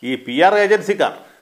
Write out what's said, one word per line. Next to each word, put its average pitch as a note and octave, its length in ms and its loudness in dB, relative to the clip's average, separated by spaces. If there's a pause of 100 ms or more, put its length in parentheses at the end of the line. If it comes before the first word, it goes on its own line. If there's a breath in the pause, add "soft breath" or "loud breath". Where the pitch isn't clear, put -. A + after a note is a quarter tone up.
ഈ B2+ 100 -8 (140)
പി B2 100 -8 (100)
ആർ G#3 80 4 (100)
ഏജൻസിക്കാർ, F#3+ 480 0 (300 loud breath)